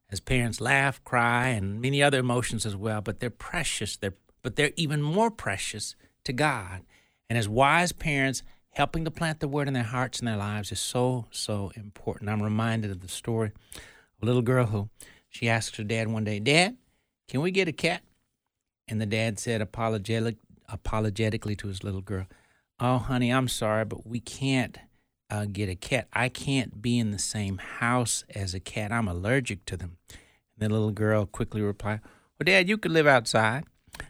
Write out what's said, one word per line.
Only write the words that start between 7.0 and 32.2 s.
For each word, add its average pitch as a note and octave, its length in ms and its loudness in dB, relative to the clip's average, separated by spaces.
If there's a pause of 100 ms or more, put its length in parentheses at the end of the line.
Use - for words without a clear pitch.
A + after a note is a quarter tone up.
And A2+ 80 4
as G2+ 100 2
wise D3 440 6
parents, C3+ 500 0 (300)
helping D#3+ 320 0
to D#3 60 -2
plant D#3 280 -4
the D3+ 80 -2
Word C#3+ 200 0
in C#3 60 0
their B2+ 80 2
hearts B2 380 -2
and A#2+ 80 -2
their A2 100 0
lives G#2 340 -4
is - 80 -4
so, B2 520 0
so G2+ 440 -4
important. G#2 540 -8
I'm G#2+ 140 0
reminded G#2+ 480 0
of F#2 80 -6
the F#2 80 -14
story A2+ 440 -2 (240)
of - 460 -18
a G#2+ 60 -2
little B2 160 4
girl B2 240 4
who, G#2 220 -2 (400)
she - 200 -2
asked A2+ 280 0
her A2 60 -6
dad A2 260 0
one A2 160 0
day, G#2 140 0
"Dad, E3 380 4 (500)
can B2+ 140 -2
we F3 80 0
get F#3+ 180 2
a D3+ 60 -2
cat?" E3+ 300 -2 (840)
And A2 140 -2
the G#2+ 60 -2
dad A2 320 0
said A2+ 220 -2
apologetic-, A2+ 760 -2 (320)
apologetically G#2+ 840 -2
to G2+ 140 -8
his F#2+ 140 -8
little G2 180 -4
girl, F#2+ 260 -6 (520)
"Oh, B2 200 2
honey, B2 340 0
I'm C3 140 2
sorry, A2 360 0
but - 220 -6
we A#2 140 -6
can't, C3+ 580 -2 (500)
uh, G#2 180 -2
get G2+ 220 -2
a F#2 80 -4
cat. A#2+ 380 -2
I B2 160 2
can't B2+ 540 -2
be A#2+ 160 4
in A2 100 2
the G2+ 80 -2
same G2 400 -4
house A#2+ 720 -2
as G2 240 -4
a F#2+ 60 -6
cat. G#2+ 320 -6
I'm A2+ 160 0
allergic G2+ 580 -2
to - 100 -6
them." E2+ 220 -12 (100)
And - 600 -8
the - 0 -
little G#2+ 220 2
girl G#2+ 340 2
quickly A2 360 -4
replied, G#2+ 400 -2 (360)